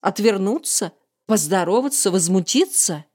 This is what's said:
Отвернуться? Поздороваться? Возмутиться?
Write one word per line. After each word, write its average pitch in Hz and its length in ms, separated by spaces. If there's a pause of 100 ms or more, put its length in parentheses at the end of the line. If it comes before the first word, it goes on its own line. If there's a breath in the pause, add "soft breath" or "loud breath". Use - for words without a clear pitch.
Отвернуться? 202 920 (320)
Поздороваться? 196 840
Возмутиться? 180 1040